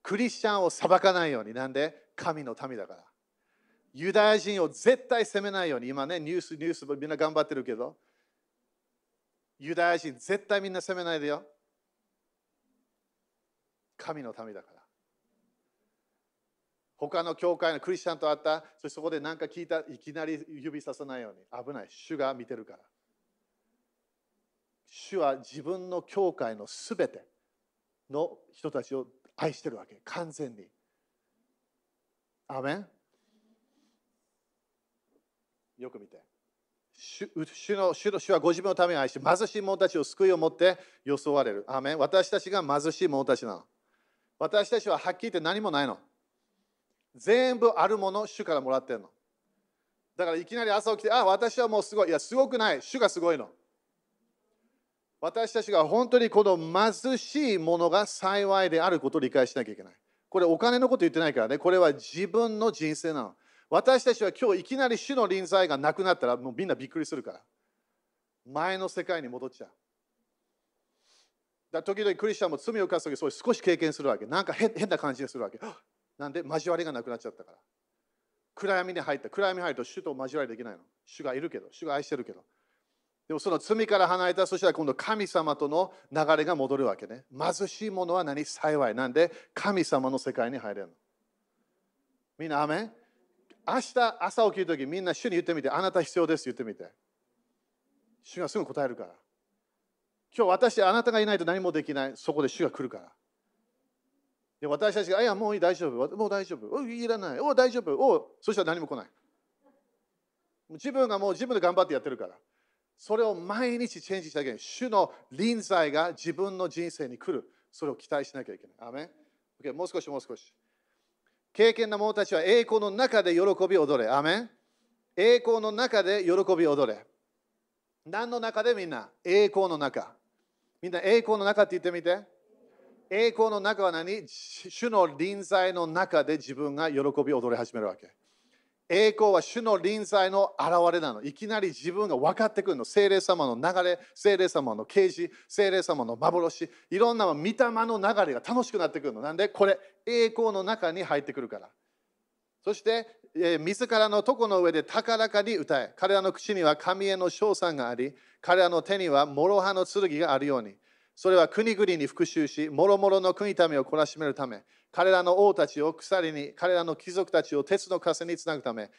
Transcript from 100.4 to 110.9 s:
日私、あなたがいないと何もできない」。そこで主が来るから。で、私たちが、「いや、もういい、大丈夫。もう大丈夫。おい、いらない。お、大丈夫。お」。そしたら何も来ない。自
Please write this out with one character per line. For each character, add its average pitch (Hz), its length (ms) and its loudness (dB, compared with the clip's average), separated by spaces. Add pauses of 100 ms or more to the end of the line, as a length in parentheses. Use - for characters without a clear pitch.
日 185 40 4
私、 202 340 4
あ 185 80 6
な 233 100 2
た 233 100 2
が 220 100 2
い 214 40 4
な 208 80 0
い 196 40 0
と 170 80 -2
何 185 160 0
も 180 100 0
で 151 100 0
き 147 120 -8
な 135 140 -4
い」。 131 100 -10
そ - 160 -4
こ 151 80 0
で 131 80 2
主 - 140 -4
が 139 80 0
来 - 120 -8
る 123 60 -6
か 107 80 -12
ら。 87 120 -20 (1500)
で、 151 80 -8
私 180 280 2
た 208 100 0
ち 175 60 -2
が、 196 120 2
「い - 20 4
や、 214 80 2
も 208 180 -2
う 208 40 -2
い 190 40 -4
い、 - 20 2
大 175 160 6
丈 170 100 -4
夫。 135 300 -2
も 214 100 0
う - 20 -4
大 196 140 -2
丈 185 140 -8
夫。 107 180 -10
お 285 60 -2
い、 233 240 -8
い - 20 -4
ら 226 100 0
な 175 180 -8
い。 - 40 -6
お、 285 160 2
大 254 160 6
丈 240 80 -4
夫。 156 180 -2
お」。 233 440 2
そ 220 100 -2
し 196 60 0
た 180 80 2
ら 160 80 0
何 170 80 -4
も 147 60 -8
来 139 100 -8
な 95 80 -12
い。 - 20 -20 (1600)
自 160 200 -8